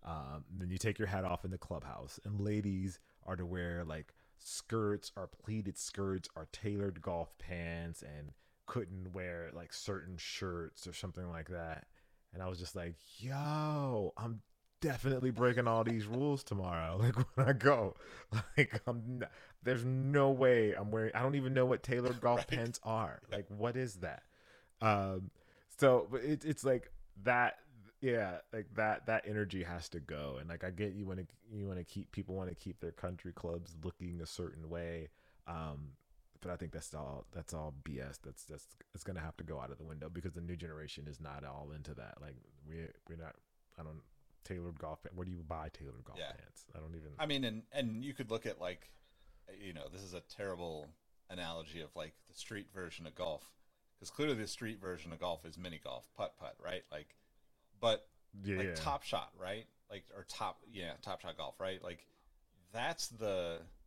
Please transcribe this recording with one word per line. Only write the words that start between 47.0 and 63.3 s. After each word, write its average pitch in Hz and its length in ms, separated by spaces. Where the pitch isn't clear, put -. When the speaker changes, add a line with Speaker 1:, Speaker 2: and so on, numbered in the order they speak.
Speaker 2:
I 151 80
mean, 139 160
and, 113 180
and 120 320
you 135 120
could 113 160
look 113 160
at, 82 120
like, 90 300
you 98 140
know, 73 200
this 95 80
is 92 140
a 85 60
terrible 85 680
analogy 82 520
of, 76 140
like, 80 200
the - 60
street - 400
version 85 320
of 78 80
golf, 82 380
'cause 95 100
clearly 147 240
the 107 140
street 107 340
version 90 320
of 80 60
golf 85 260
is 82 140
mini 87 180
golf, 64 380
putt-putt, - 440
right? 90 320
Like, 76 240
but, 110 280
Speaker 1:
Yeah, 98 140
Speaker 2:
like, 95 120
Speaker 1:
yeah. 87 60
Speaker 2:
Top 139 280
Shot, - 340
right? 98 300
Like, 101 140
or 98 120
Top, 98 320
yeah, 90 220
Top 95 180
Shot 85 160
Golf, 73 220
right? 95 240
Like, 87 240
that's 131 380
the 95 500